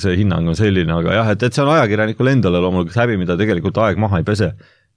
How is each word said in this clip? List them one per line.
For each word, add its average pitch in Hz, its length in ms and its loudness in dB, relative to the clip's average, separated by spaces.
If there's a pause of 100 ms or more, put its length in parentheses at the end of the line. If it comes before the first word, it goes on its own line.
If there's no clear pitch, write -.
see 90 160 0
hinnang 85 320 0
on 80 80 -4
selline, 95 340 2
aga 85 220 0
jah, 110 180 0
et, 101 140 -4
et 120 80 -4
see 143 80 0
on 139 100 2
ajakirjanikul 110 560 0
endale 98 320 2
loomulikult 90 380 -2
häbi, 120 180 0
mida 87 220 -2
tegelikult 98 420 -2
aeg 101 160 0
maha 101 220 0
ei 80 80 -2
pese, 104 240 0 (460)